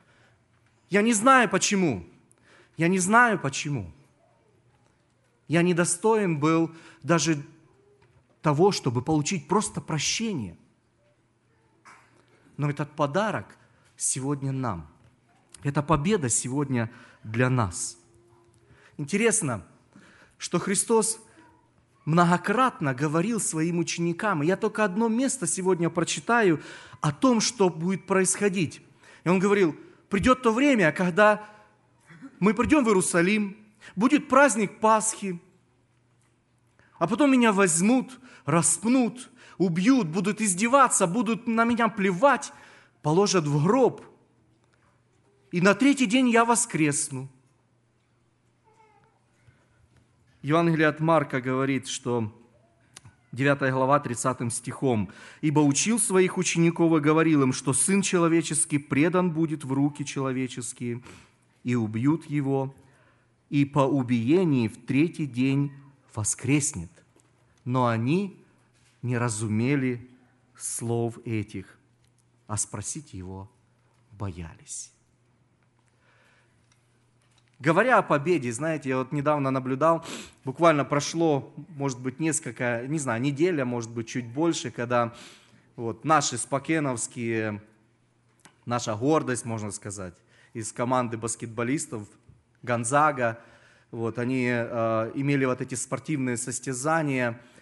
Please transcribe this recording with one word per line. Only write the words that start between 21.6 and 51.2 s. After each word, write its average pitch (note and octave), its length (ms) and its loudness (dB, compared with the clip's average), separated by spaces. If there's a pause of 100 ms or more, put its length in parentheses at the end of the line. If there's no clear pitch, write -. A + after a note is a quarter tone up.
многократно E3+ 880 2
говорил E3 460 -2
своим E3+ 380 -2
ученикам, E3+ 640 -2
и D3 40 0
я F#3+ 100 2
только G#3+ 280 -2
одно G#3 240 0
место A3+ 380 -2
сегодня F3 440 0
прочитаю, E3+ 720 0 (380)
о D3+ 120 0
том, A#3+ 280 2
что - 280 0
будет E3+ 380 -4
происходить. F#3+ 760 0 (440)
И D#3 40 0
он F#3 100 4
говорил: G3 380 4 (320)
"Придёт B3 340 2
то A3+ 100 4
время, A#3 400 4
когда G#3 540 2 (920)
мы G3 140 4
придём A#3+ 300 4
в A3 40 2
Иерусалим, F#3+ 680 0 (400)
будет B3+ 320 2
праздник A#3 520 4
Пасхи, G3+ 600 0 (1600)
а E3 80 0
потом C4 260 4
меня A#3+ 200 6
возьмут, F#3+ 640 2 (260)
распнут, G#3+ 880 0 (280)
убьют, F#3 480 2
будут F#3 340 -2
издеваться, A3 640 2
будут A3 400 -2
на A3+ 180 2
меня A#3 240 0
плевать, G#3 640 2 (500)
положат E3+ 440 2
в D3 180 0
гроб. A3+ 400 2 (1500)
И F3 100 -2
на G3 140 6
третий C4 320 4
день B3+ 220 2
я A3+ 160 6
воскресну". D3 840 -2 (3250)
Евангелие D#3+ 440 2
от D3+ 140 0
Марка D3+ 400 0